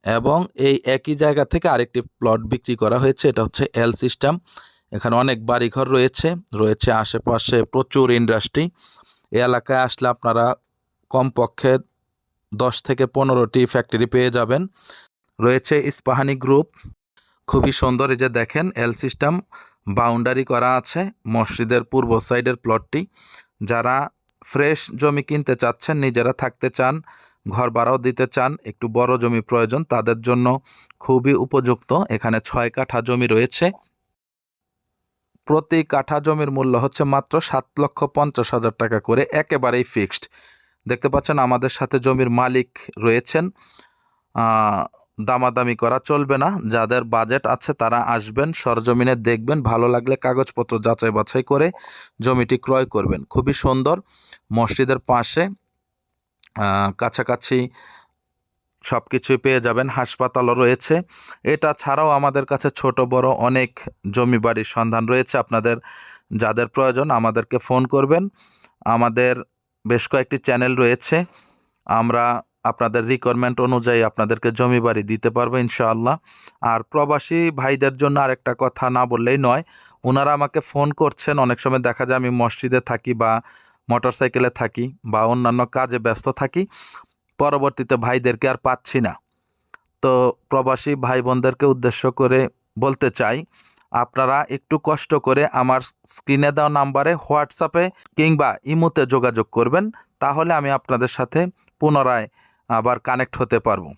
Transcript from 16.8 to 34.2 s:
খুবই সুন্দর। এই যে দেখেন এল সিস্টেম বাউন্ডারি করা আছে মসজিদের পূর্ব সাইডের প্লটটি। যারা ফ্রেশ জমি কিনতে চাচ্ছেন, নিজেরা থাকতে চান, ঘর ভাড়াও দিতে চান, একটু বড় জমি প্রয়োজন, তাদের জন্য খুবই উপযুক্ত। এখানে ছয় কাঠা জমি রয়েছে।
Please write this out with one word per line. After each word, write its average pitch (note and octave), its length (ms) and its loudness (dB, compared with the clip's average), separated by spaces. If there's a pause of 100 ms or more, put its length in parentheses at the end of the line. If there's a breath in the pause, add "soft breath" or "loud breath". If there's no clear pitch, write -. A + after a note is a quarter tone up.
খুবই C3+ 260 2
সুন্দর। C3 380 0
এই B2+ 60 2
যে B2+ 120 0
দেখেন A#2+ 480 -2
এল A#2 160 -2
সিস্টেম C#3+ 480 -2 (480 loud breath)
বাউন্ডারি A#2+ 560 0
করা B2 320 0
আছে F3+ 340 -4 (180)
মসজিদের A2+ 560 0
পূর্ব A#2 360 0
সাইডের B2 360 -2
প্লটটি। A#2 500 -2 (580 loud breath)
যারা A#2+ 460 -2 (340)
ফ্রেশ C#3+ 520 0
জমি C#3+ 260 0
কিনতে D3 340 -2
চাচ্ছেন, B2+ 400 -2
নিজেরা B2+ 360 0
থাকতে - 380 -4
চান, C3+ 320 -2 (460 soft breath)
ঘর A#2 220 -2
ভাড়াও A#2 280 0
দিতে B2 280 -2
চান, C3+ 380 -2
একটু A2+ 240 -10
বড় B2 300 2
জমি A#2 220 0
প্রয়োজন, A#2+ 440 0
তাদের A2+ 360 -2
জন্য B2 400 0 (380 loud breath)
খুবই C3 360 2
উপযুক্ত। B2 580 0 (180)
এখানে A2+ 340 -2
ছয় A#2 260 -2
কাঠা B2+ 320 -4
জমি B2 240 0
রয়েছে। A#2 440 2 (1700)